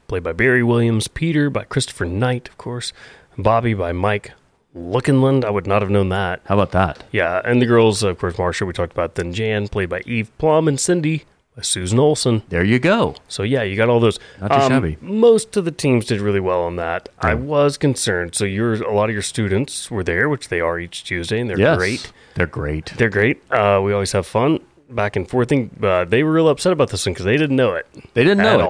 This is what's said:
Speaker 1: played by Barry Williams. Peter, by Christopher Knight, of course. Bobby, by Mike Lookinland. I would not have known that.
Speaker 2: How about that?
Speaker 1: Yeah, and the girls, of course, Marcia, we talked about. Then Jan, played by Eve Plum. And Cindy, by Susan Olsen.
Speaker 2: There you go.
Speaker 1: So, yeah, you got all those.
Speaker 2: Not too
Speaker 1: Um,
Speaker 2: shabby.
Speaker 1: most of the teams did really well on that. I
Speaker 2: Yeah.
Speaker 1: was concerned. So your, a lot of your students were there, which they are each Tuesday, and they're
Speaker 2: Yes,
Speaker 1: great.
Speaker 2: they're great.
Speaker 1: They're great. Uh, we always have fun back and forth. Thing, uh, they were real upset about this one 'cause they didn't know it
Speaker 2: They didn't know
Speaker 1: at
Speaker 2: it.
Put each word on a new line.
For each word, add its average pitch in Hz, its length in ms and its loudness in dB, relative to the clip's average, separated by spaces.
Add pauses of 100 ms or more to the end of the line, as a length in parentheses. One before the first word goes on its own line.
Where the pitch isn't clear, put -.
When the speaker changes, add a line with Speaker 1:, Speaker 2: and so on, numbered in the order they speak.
Speaker 1:
played 90 160 -6
by 85 100 -4
Barry 120 300 2
Williams. 117 440 2
Peter, 151 420 -2
by 123 140 -4
Christopher - 420 -4
Knight, 120 440 -4
of - 80 -20
course. 120 360 -10 (440)
Bobby, 113 360 2
by 90 180 -4
Mike 101 400 -2 (440)
Lookinland. 131 680 2
I 110 60 -2
would 101 160 -2
not 98 160 2
have 98 100 -4
known 101 180 2
that. 92 360 -4
Speaker 2:
How - 140 0
about 95 120 0
that? 92 400 0
Speaker 1:
Yeah, 90 320 0
and 120 180 2
the 123 40 4
girls, 113 380 4
of 92 160 -2
course, 87 180 -4
Marcia, 90 280 -2
we 90 80 -6
talked 87 200 -4
about. 85 220 -4
Then 87 180 -6
Jan, 107 360 -4
played 95 200 -4
by 90 160 -8
Eve 110 320 -6
Plum. 160 300 2
And 139 120 0
Cindy, 160 440 -2 (320)
by 110 80 -18
Susan 92 360 -2
Olsen. 135 500 2
Speaker 2:
There 87 140 0
you 110 140 4
go. 165 380 0 (120)
Speaker 1:
So, - 140 -10
yeah, 120 220 -2
you 98 120 -4
got 113 140 2
all 120 100 4
those. 113 200 2 (200)
Speaker 2:
Not 98 120 -4
too - 60 4
Speaker 1:
Um, 139 140 4
Speaker 2:
shabby. 131 300 0
Speaker 1:
most 220 560 2
of 190 80 -2
the 165 60 -4
teams 127 340 0
did 107 160 -2
really 101 180 0
well 90 220 0
on 87 140 -4
that. 85 340 -6 (100)
I - 100 0
Speaker 2:
Yeah. 107 60 2
Speaker 1:
was 143 420 0
concerned. 95 580 -2
So - 100 -2
your, 107 300 -2
a 107 180 -4
lot 104 160 2
of 113 40 -4
your 104 100 -6
students 104 680 -2
were 104 140 -4
there, 90 260 0
which - 200 -6
they 87 120 -2
are 85 180 -2
each 87 240 -12
Tuesday, 92 360 -4
and 120 100 -4
they're 92 100 -4
Speaker 2:
Yes, 131 200 4
Speaker 1:
great. 95 320 -4 (240)
Speaker 2:
they're 87 100 0
great. 76 520 -8
Speaker 1:
They're 117 120 2
great. 104 320 0 (100)
Uh, 101 320 4
we 101 100 0
always 101 180 -2
have 95 160 -2
fun 135 320 0 (300)
back 107 280 -2
and 95 120 -4
forth. 127 200 0
Thing, 131 200 0 (140)
uh, 92 220 2
they 110 180 2
were 156 80 0
real 160 160 4
upset 151 240 2
about 147 200 2
this 98 140 -4
one 95 80 -2
'cause 90 120 -6
they 107 100 2
didn't 147 220 2
know 120 160 2
it 82 120 -6 (280)
Speaker 2:
They 120 100 2
didn't 196 140 4
know 196 160 4
Speaker 1:
at - 80 6
Speaker 2:
it. - 80 4